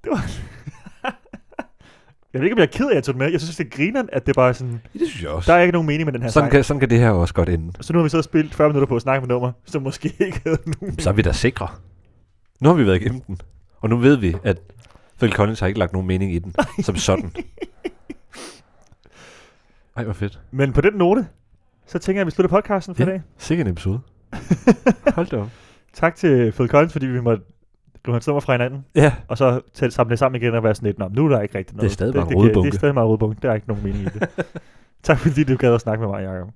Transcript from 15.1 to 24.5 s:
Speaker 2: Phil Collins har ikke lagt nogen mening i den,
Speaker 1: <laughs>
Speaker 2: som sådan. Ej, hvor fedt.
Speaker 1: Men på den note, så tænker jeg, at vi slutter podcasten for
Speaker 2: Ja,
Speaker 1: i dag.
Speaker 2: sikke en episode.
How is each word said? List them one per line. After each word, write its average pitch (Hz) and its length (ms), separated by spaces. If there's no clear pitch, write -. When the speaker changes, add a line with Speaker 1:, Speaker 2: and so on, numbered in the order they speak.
Speaker 2:
Phil 110 140
Collins 107 280
har 101 60
ikke 101 120
lagt 90 140
nogen 92 160
mening 92 260
i 85 40
den, 90 160
Speaker 1:
<laughs> - 160
Speaker 2:
som 98 100
sådan. 196 360
Ej, 123 80
hvor 107 80
fedt. 101 280
Speaker 1:
Men 135 220
på 143 80
den 196 140
note, 196 320
så - 120
tænker 190 200
jeg, - 20
at 190 60
vi 160 40
slutter 180 260
podcasten 196 380
for - 100
Speaker 2:
Ja, 170 40
Speaker 1:
i 190 40
dag. 185 100
Speaker 2:
sikke 170 220
en 135 60
episode. 95 340